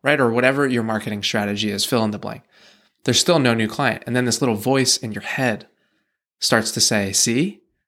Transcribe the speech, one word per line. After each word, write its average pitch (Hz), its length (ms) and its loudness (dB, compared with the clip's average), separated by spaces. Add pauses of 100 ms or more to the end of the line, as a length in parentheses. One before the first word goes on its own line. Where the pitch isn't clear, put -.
right? 143 180 2
Or 120 100 4
whatever 131 360 2
your 123 160 0
marketing 107 400 -4
strategy 104 480 -2
is, 98 140 -2
fill 113 200 0
in 107 60 0
the 104 80 -8
blank. - 240 -10 (600)
There's 123 160 2
still 170 180 4
no 127 160 4
new 110 140 0
client. 123 380 -2
And 120 80 -4
then 123 120 2
this 117 160 -2
little 120 140 0
voice 127 400 2
in 110 160 -8
your 101 100 -10
head 123 440 -4 (720)
starts 110 340 2
to 117 80 -2
say, 101 320 2
"See, 135 500 0 (260)